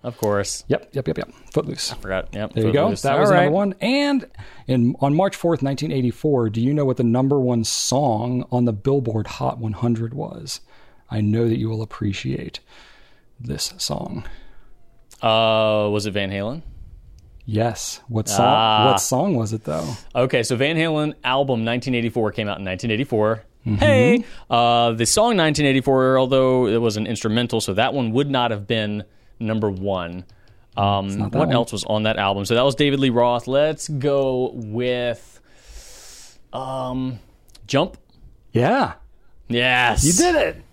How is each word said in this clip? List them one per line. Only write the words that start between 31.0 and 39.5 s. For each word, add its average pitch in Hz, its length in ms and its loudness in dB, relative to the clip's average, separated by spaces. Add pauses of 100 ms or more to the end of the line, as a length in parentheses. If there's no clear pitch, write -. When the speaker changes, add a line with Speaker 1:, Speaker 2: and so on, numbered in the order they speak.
Speaker 2:
It's 98 80 -6
not 101 160 -4
that 120 60 -2
Speaker 1:
what - 100 2
Speaker 2:
one. - 80 0
Speaker 1:
else 117 160 0
was 104 140 -6
on 107 180 0
that 110 140 0
album? 101 280 0
So 117 100 0
that 120 80 4
was 135 120 2
David 139 240 2
Lee 135 100 2
Roth. 120 380 2
Let's 147 400 0
go 135 640 0
with, 120 840 -4 (1120)
um, 131 680 -6 (480)
Jump. 156 300 -2 (560)
Speaker 2:
Yeah. 147 400 2 (540)
Speaker 1:
Yes. 123 560 2